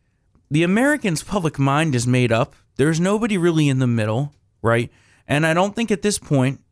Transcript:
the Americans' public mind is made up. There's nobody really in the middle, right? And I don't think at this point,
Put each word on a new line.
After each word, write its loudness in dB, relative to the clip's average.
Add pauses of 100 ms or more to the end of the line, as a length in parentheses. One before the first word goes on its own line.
(500)
the 2
Americans' 0
public -4
mind 0
is -2
made 2
up. -2 (220)
There's 2
nobody 0
really 2
in 0
the 2
middle, -2 (280)
right? 0 (360)
And 0
I 2
don't 0
think -4
at 0
this -2
point, 0 (100)